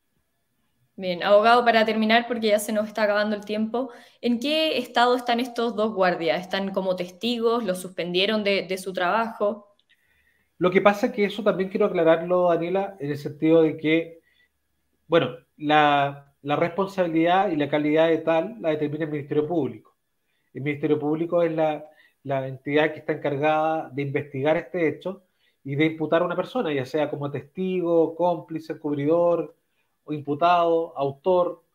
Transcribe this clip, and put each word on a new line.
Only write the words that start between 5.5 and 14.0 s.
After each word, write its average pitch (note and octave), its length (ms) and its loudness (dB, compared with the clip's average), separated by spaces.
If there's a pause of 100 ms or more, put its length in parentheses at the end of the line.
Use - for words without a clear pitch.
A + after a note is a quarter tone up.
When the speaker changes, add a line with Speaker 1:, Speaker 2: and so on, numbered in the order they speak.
Speaker 1:
dos G#3+ 180 -2
guardias? F3 460 0
¿Están G3 320 -6
como F#3+ 240 -2
testigos? A3+ 680 -2
¿Los F3+ 160 -4
suspendieron F#3 600 -2
de, G3 200 0
de F#3+ 140 -6
su F#3+ 160 -10
trabajo? G#3 840 -2 (840)
Speaker 2:
Lo F3 140 2
que F#3 100 2
pasa G3+ 260 4
es G3+ 60 -6
que G3+ 120 0
eso G3 180 -6
también F#3+ 260 0
quiero G#3 180 0
aclararlo, F3 640 2
Daniela, F3+ 500 -2
en C#3+ 120 -6
el C#3 60 -6
sentido D#3 440 2
de D#3 140 2
que, D#3+ 460 -2 (840)